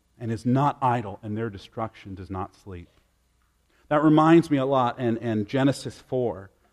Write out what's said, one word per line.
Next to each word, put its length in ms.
and 140
is 140
not 340
idle, 420
and 140
their 140
destruction 640
does 160
not 260
sleep. 320
That 140
reminds 480
me 60
a 80
lot 340
in, 200
in 260
Genesis 540
four, 520